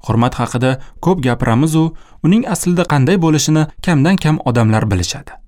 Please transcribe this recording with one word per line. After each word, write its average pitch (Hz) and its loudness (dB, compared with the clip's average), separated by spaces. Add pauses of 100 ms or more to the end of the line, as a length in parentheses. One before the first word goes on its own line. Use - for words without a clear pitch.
Hurmat 120 0
haqida 123 -2 (340)
ko'p 170 0
gapiramiz-u, 127 0 (420)
uning 208 2
aslida 180 -2
qanday 147 2
bo'lishini 156 2 (180)
kamdan 165 2
kam 156 0
odamlar 113 2
bilishadi. - -4 (140)